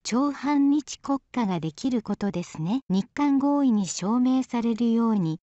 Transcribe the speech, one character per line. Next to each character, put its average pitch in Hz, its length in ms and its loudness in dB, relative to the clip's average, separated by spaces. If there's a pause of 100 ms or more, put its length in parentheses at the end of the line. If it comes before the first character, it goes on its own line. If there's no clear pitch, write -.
超 277 280 0
反 277 380 2
日 294 300 -2
国 277 180 -2 (140)
家 233 160 -2
が 180 120 0
で 156 120 -4
き - 180 -6
る 240 140 0
こ 208 120 -4
と 202 140 -2
で 180 140 -4
す - 180 -10
ね。 202 260 -2
日 190 240 0
韓 285 280 2
合 285 240 2
意 262 80 4
に 202 160 0
証 214 320 -2
明 254 240 2
さ 240 180 -4
れ 233 140 0
る 233 180 2
よ 226 160 2
う 220 60 2
に 165 280 0